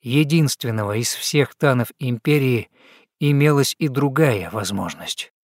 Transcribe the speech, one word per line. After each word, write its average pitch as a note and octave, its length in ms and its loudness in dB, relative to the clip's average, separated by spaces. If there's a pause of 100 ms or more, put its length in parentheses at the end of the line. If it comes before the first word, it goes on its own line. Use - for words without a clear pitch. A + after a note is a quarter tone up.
единственного B2+ 960 0
из A#2 180 -4
всех - 400 -2
танов B2+ 420 0
Империи, C3 720 -2 (500)
имелась C#3+ 600 2
и D#3+ 80 -2
другая C3 640 0
возможность. F#2+ 840 -8 (100)